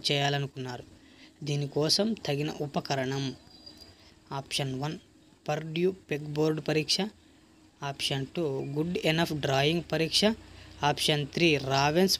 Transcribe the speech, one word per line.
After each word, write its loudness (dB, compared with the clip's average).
చేయాలనుకున్నారు. -2
దీనికోసం 0
తగిన -2
ఉపకరణం. -2
ఆప్షన్ -4
వన్ -6
పర్డ్యూ 0
పెగ్బోర్డ్ -2
పరీక్ష, 0
ఆప్షన్ -4
టూ -2
గుడ్ -2
ఎనఫ్ 2
డ్రాయింగ్ 2
పరీక్ష, 2
ఆప్షన్ 2
త్రీ 4
రావెన్స్ 2